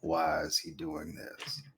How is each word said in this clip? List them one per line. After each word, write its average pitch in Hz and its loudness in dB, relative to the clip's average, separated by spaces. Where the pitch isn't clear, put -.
Why 151 4
is - 2
he 165 -6
doing 156 -6
this? - -8